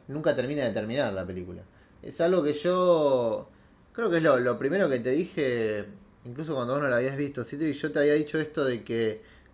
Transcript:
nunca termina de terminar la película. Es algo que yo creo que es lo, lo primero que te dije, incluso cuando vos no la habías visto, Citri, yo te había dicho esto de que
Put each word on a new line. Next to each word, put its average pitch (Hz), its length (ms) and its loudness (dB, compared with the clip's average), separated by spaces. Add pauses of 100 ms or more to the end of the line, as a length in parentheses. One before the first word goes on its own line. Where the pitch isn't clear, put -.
nunca 147 260 0
termina 131 300 -2
de 113 60 0
terminar 110 420 -2
la 92 140 -4
película. 90 360 -10 (400)
Es - 180 -8
algo 175 220 4
que 147 120 2
yo 147 960 2 (440)
creo 233 180 0
que 170 60 2
es 160 60 2
lo, 143 160 6
lo 123 200 0
primero 165 300 2
que 131 120 0
te 120 100 -2
dije, 120 760 -2 (380)
incluso 147 300 -8
cuando 123 200 -2
vos 147 80 -2
no 143 60 0
la 123 80 2
habías 131 200 0
visto, 139 280 -4
Citri, 147 280 -4
yo 143 200 -4
te 156 80 -2
había 147 140 6
dicho 156 260 0
esto 151 240 -2
de 120 180 0
que 113 400 -2 (320)